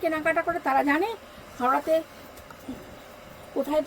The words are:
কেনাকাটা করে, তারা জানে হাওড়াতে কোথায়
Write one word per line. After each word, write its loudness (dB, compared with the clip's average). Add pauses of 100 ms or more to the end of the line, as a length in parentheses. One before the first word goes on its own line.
কেনাকাটা 2
করে, 0
তারা 4
জানে 4 (500)
হাওড়াতে 4 (1600)
কোথায় 2